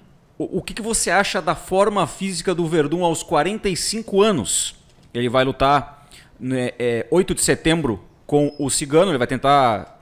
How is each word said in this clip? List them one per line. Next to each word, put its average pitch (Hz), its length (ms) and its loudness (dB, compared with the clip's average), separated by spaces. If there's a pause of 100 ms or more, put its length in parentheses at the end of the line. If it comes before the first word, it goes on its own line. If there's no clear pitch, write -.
(380)
O, 160 220 -6
o - 20 -4
que - 120 -12
que - 80 -10
você 214 300 -2
acha 190 300 0
da 165 140 -2
forma 196 520 0
física 185 480 -4
do 170 100 0
Verdun 160 380 0
aos 165 180 0
quarenta 175 460 -2
e 185 80 0
cinco 202 460 -2
anos? 185 540 0 (380)
Ele 120 140 -2
vai 127 160 2
lutar, 135 640 0 (320)
né, 127 400 -2
é, 117 320 0
oito 180 240 2
de - 60 -4
setembro 151 580 0 (260)
com 147 320 2
o 143 120 -2
Cigano. 156 420 2
Ele 143 60 0
vai 120 100 0
tentar, 127 760 0